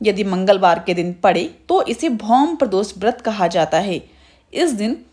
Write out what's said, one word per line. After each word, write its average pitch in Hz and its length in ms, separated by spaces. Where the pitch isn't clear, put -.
यदि 208 200
मंगलवार 185 560
के 180 140
दिन 175 200
पड़े 196 460
तो 359 140
इसे 269 260
भौम 247 460
प्रदोष 208 420
व्रत 208 240
कहा 202 260
जाता 170 300
है। 180 320
इस 320 200
दिन 214 400